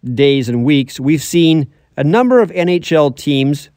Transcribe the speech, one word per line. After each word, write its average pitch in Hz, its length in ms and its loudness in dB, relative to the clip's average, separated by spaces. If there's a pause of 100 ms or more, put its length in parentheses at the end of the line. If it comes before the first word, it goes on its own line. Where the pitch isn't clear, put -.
(120)
days 139 380 0
and 120 160 -2
weeks, 139 340 -2
we've 143 220 -2
seen 160 500 0 (240)
a 139 80 -4
number 247 360 2
of 196 100 0
N 175 180 -2
H 175 240 -2
L 151 180 2
teams 139 680 -4